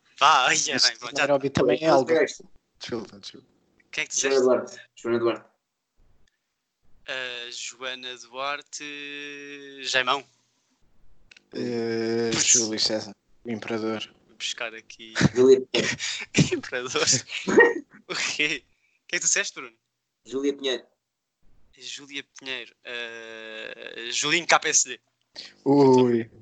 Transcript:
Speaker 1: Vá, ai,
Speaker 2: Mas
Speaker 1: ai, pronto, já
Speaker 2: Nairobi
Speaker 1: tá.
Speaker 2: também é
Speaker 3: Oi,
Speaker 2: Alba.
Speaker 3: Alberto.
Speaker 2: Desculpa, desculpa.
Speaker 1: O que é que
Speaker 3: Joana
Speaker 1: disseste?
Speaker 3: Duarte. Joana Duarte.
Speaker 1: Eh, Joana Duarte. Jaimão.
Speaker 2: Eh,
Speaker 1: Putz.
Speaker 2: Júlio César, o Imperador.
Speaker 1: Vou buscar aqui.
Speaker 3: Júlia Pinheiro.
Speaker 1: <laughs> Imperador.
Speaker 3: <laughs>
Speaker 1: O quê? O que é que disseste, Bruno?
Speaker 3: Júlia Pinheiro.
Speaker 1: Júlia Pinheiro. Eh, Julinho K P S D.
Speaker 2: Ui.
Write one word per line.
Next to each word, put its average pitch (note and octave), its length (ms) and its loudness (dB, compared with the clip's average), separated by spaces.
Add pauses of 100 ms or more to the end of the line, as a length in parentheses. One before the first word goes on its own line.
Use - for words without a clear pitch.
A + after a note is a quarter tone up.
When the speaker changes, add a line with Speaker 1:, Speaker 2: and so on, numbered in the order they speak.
(200)
Speaker 1:
Vá, C#3 280 6
ai, D#3+ 80 4 (160)
Speaker 2:
Mas B2+ 140 2
Speaker 1:
ai, A#2+ 120 0
pronto, A#2+ 140 -12
já C3+ 80 -8
Speaker 2:
Nairobi C#3+ 300 2
Speaker 1:
tá. C#3+ 120 0
Speaker 2:
também B2+ 220 4
é D#3+ 40 2
Speaker 3:
Oi, - 20 4
Speaker 2:
Alba. C3+ 240 4
Speaker 3:
Alberto. - 360 0 (300)
Speaker 2:
Desculpa, G2+ 400 -10
desculpa. - 280 -20 (380)
Speaker 1:
O - 60 -20
que D3+ 100 -6
é D#3 40 -4
que - 160 -8
Speaker 3:
Joana C3+ 140 2
Speaker 1:
disseste? C3 80 6
Speaker 3:
Duarte. - 380 2 (140)
Joana A#2 240 -2
Duarte. A2+ 300 -2 (1600)
Speaker 1:
Eh, B2 440 -8
Joana B2+ 680 -12
Duarte. C#3+ 1700 -12
Jaimão. C3 400 0 (1300)
Speaker 2:
Eh, A#2 760 -2
Speaker 1:
Putz. A2+ 140 0
Speaker 2:
Júlio A2 340 2
César, G#2 360 -4 (280)
o A#2+ 60 -12
Imperador. A2 640 -6 (140)
Speaker 1:
Vou - 100 -20
buscar - 380 -8
aqui. A2+ 380 -20 (200)
Speaker 3:
Júlia C3 280 8
Pinheiro. - 360 -2 (400)
Speaker 1:
<laughs> - 160 4
Imperador. C3 540 -4
Speaker 3:
<laughs> - 800 2 (200)
Speaker 1:
O F3+ 80 -8 (200)
quê? D3+ 280 -2 (400)
O - 40 -20
que - 80 -6
é F3 40 -2
que E3+ 60 -4
disseste, - 300 -2
Bruno? B2 200 -16 (500)
Speaker 3:
Júlia C#3 300 -2
Pinheiro. C3+ 280 -4 (920)
Speaker 1:
Júlia C#3 460 -14 (160)
Pinheiro. B2+ 440 -12
Eh, A2+ 1300 -12
Julinho D3+ 360 0
K D#3 120 6
P D#3+ 100 -4
S - 180 2
D. B2+ 120 -12 (640)
Speaker 2:
Ui. B2+ 640 6 (120)